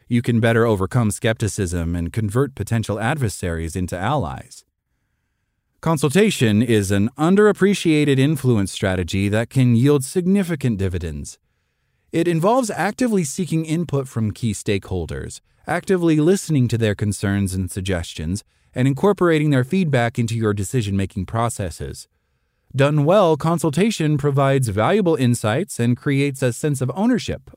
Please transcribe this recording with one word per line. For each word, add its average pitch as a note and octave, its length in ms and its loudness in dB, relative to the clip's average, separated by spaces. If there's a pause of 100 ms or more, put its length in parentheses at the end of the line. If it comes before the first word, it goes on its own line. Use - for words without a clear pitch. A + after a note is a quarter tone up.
you A#2+ 160 0
can A#2+ 160 0
better A#2 260 4
overcome G#2+ 460 0
skepticism F2+ 880 -2
and E2+ 160 -4
convert A#2 420 -2
potential A2 460 -4
adversaries F#2+ 760 -4
into F2+ 240 -4
allies. G2 680 -6 (1160)
Consultation D3+ 800 2
is G#2+ 280 2
an G2+ 280 2
underappreciated F3 1000 4
influence B2+ 540 2
strategy F#2+ 560 -2
that A2 220 -2
can B2 260 4
yield C#3 260 4
significant E3+ 760 -2
dividends. F2 600 -6 (720)
It E3 160 0
involves G3+ 440 2
actively G3+ 520 -2
seeking D#3+ 440 -4
input D3+ 420 -4
from A2 240 -4
key A2+ 200 -4
stakeholders, E2+ 880 -6 (260)
actively E3+ 500 0
listening D3+ 520 2
to A2+ 100 -2
their G#2+ 160 2
concerns G2+ 580 -2
and F#2 180 -4
suggestions, F2+ 760 -6 (300)
and B2+ 140 0
incorporating D#3+ 640 2
their C3 140 2
feedback C3+ 540 0
into A#2 160 -2
your A2 200 0
decision-making G2 720 -2
processes. G#2 840 -6 (640)
Done C#3+ 300 2
well, E3+ 320 4
consultation D#3+ 800 0
provides C#3 520 2
valuable D#3+ 480 2
insights B2 640 0
and A#2+ 200 0
creates C#3 420 -2
a B2 140 0
sense C#3+ 260 -4
of C3 140 -2
ownership G#3+ 640 -2